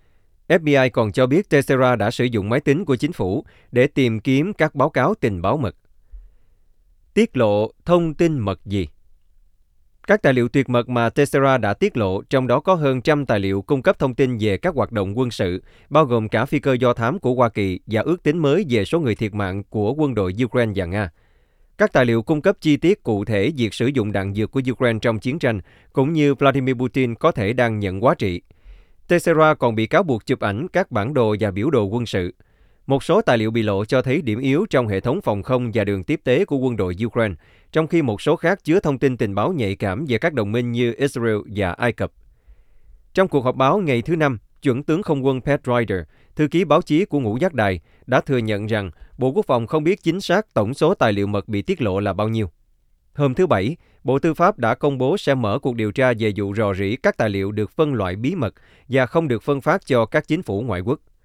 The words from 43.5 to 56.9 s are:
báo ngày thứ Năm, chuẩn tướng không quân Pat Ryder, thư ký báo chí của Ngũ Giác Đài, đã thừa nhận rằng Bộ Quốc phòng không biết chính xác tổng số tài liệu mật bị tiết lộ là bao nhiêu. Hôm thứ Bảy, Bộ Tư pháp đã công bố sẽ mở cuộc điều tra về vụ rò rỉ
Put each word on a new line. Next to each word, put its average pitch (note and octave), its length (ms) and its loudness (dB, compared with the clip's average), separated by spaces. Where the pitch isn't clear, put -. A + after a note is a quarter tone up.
báo C3+ 220 2
ngày C#3+ 240 0
thứ D3+ 140 -2
Năm, C#3+ 220 0
chuẩn C3 220 0
tướng E3 200 0
không C#3 220 -2
quân C3 160 0
Pat C#3+ 240 -2
Ryder, A#2+ 340 0
thư D#3 120 0
ký E3 180 0
báo D3+ 160 4
chí E3 240 0
của D3 140 -2
Ngũ A2+ 180 -2
Giác E3+ 160 -2
Đài, G2+ 260 0
đã - 160 0
thừa C#3 160 -2
nhận G#2+ 300 -2
rằng G#2 240 -4
Bộ C3 140 0
Quốc G3 140 -2
phòng A#2 220 0
không D#3 160 -2
biết F3+ 200 0
chính E3+ 180 0
xác F#3+ 320 0
tổng G#2+ 200 0
số D#3+ 200 2
tài A#2 200 2
liệu G2+ 140 0
mật G2+ 200 -4
bị G2+ 140 -2
tiết F3 200 -4
lộ G2 180 0
là G2+ 140 -2
bao G#2 160 -2
nhiêu. A2 220 -2
Hôm D3 180 0
thứ F#3 140 2
Bảy, A#2 300 0
Bộ C3 160 0
Tư D#3+ 140 0
pháp F#3 260 0
đã A2+ 160 2
công C#3+ 220 -2
bố C3 200 0
sẽ C#3 180 0
mở A#2 240 0
cuộc B2+ 160 -2
điều A2 160 -2
tra B2+ 280 2
về A2 160 0
vụ G2+ 200 -4
rò G#2 180 0
rỉ G2 220 -2